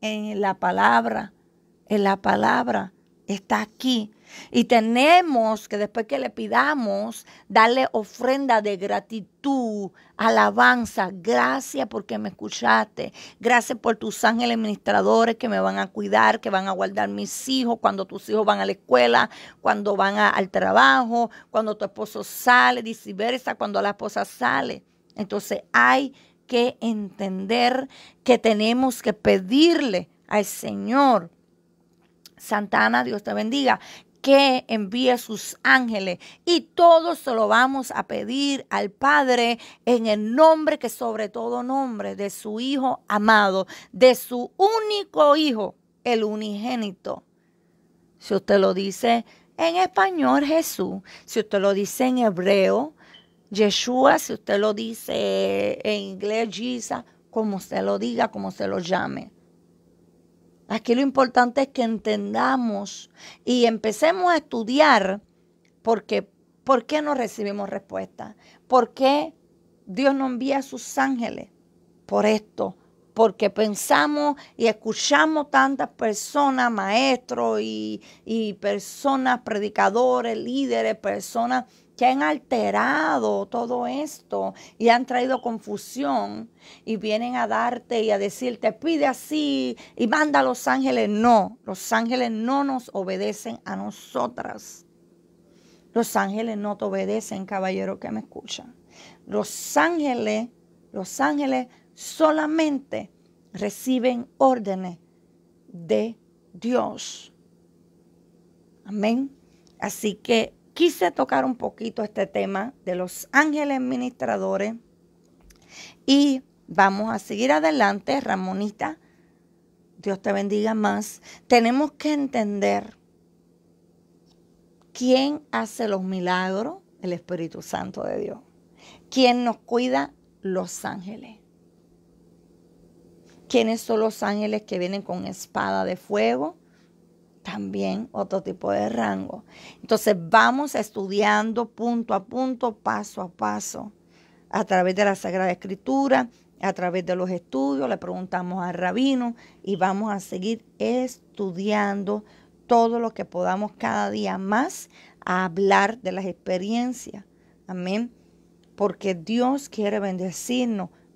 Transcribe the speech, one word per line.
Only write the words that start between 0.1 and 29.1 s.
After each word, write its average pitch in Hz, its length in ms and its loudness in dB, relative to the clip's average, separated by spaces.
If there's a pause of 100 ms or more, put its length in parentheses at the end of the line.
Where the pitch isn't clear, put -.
la 190 180 0
palabra, 214 760 0 (540)
en 202 160 0
la 196 140 2
palabra 208 760 0 (320)
está 208 360 -2
aquí. 226 500 -2 (400)
Y 233 140 4
tenemos 240 1000 4
que 208 100 -6
después 208 280 -4
que 269 140 -4
le 254 100 -4
pidamos, 226 960 -2 (220)
darle 240 440 6
ofrenda 247 680 0
de 202 160 -2
gratitud, 208 1120 -4 (260)
alabanza. 226 920 4
"Gracias 247 760 0
porque 220 300 -8
me 208 120 -6
escuchaste. - 800 -2 (280)
Gracias 240 400 2
por 233 180 0
tus - 260 -6
ángeles 233 340 2
ministradores 214 800 2
que 226 140 -6
me 202 100 0
van 190 200 0
a 196 80 -2
cuidar, 214 520 2
que 226 100 -6
van 190 180 -2
a 196 40 -2
guardar 196 380 -2
mis 202 400 -8
hijos 247 300 0
cuando 196 260 0
tus 196 240 -14
hijos 214 160 2
van 208 140 2
a 196 60 -2
la 196 80 -2
escuela, 240 560 4 (320)
cuando 208 340 0
van 196 220 2
a, 208 120 6
al 190 200 0
trabajo, 233 800 4 (200)
cuando 214 280 -2
tu 214 80 -6
esposo 208 380 -8
sale, 247 580 4
viceversa, 220 720 -6
cuando 202 260 -2
la 175 80 0
esposa 202 360 -4
sale". - 580 -2 (320)
Entonces 202 560 -6
hay 262 420 4 (320)
que 247 360 0
entender 220 1080 -2 (360)
que 240 140 6
tenemos 233 640 2
que 214 100 0